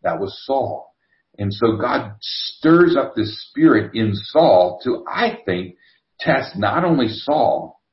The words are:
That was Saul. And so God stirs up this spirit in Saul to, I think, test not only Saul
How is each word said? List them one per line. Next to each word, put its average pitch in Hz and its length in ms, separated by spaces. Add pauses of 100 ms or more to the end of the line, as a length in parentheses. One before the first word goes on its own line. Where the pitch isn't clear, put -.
That - 160
was 95 260
Saul. 127 480 (460)
And 101 140
so 113 240
God 120 440
stirs 170 760
up 131 200
this - 340
spirit 139 460
in 110 180
Saul 117 720
to, 120 240
I 226 380
think, 92 300 (440)
test 135 360
not 110 300
only 139 220
Saul - 760 (120)